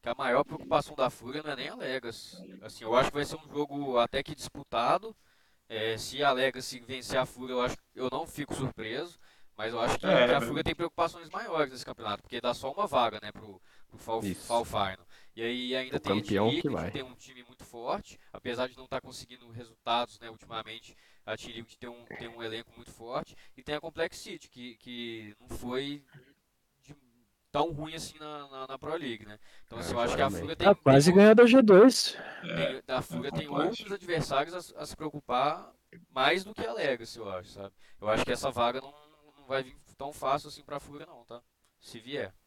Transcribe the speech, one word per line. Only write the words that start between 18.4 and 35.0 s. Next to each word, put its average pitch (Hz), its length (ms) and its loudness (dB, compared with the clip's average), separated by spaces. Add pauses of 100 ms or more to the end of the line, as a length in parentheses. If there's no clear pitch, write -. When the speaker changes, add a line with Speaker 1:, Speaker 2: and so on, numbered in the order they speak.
Speaker 1:
de 127 80 -16
não 131 100 -20
tá 135 140 -6
conseguindo 123 500 -20
resultados, 117 680 -4
né, 113 80 -16
ultimamente, 110 680 -14 (300)
a 110 120 -6
Team 120 180 -14
Liquid 117 240 -16
tem 123 100 -14
um, 120 160 -18 (140)
tem 117 100 -12
um 117 140 -14
elenco 113 340 -10
muito - 140 -20
forte, - 440 -10 (220)
e - 60 -20
tem 147 140 -8
a 151 40 -8
Complex 165 380 -8
City, - 320 -16
que, 123 260 -16
que 117 640 -12
não - 160 -20
foi 139 460 -6 (800)
de, - 120 -20 (560)
tão 151 220 0
ruim 156 220 -8
assim 160 240 -12
na, 151 300 -12
na, 135 180 -12
na 135 120 -12
Pro 151 180 -8
League, 117 280 -6
né? 107 140 -18 (280)
Então, - 120 -12
Speaker 3:
É, - 40 -8
Speaker 1:
assim, - 120 -6
eu - 60 0
acho - 160 0
que - 60 2
a 135 60 2
Speaker 3:
claramente. 90 120 -4
Speaker 1:
Fúria - 160 -6
tem, 190 120 6
Speaker 4:
Ah, 202 60 10
Speaker 1:
tem - 80 -2
Speaker 4:
quase 139 280 10
Speaker 1:
o-, 175 40 6
Speaker 4:
ganhou 208 200 12
da 240 120 12
G 254 160 10
dois. 208 540 10 (280)
Speaker 2:
É, 165 280 -2
Speaker 1:
tem, 131 140 -10
da 131 100 -2
Speaker 2:
é 127 60 0
Speaker 1:
Fúria 160 300 -6
tem 151 140 -6
Speaker 2:
complexo. 143 240 -2
Speaker 1:
outros 214 220 -10
adversários 165 840 -4
a, 151 80 -12
a 147 40 -10
se - 100 -14
preocupar 147 760 -2 (440)